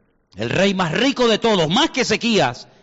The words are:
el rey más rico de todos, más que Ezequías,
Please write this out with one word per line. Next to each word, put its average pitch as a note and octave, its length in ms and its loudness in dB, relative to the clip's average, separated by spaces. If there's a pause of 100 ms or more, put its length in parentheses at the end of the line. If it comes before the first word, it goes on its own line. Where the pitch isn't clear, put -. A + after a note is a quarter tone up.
(360)
el A#2 120 -6
rey G3 240 0
más F#3 200 -2
rico A#3+ 360 0
de G#3+ 100 2
todos, F#3+ 300 2
más C4 220 0
que C4 100 -4
Ezequías, G3 640 0 (160)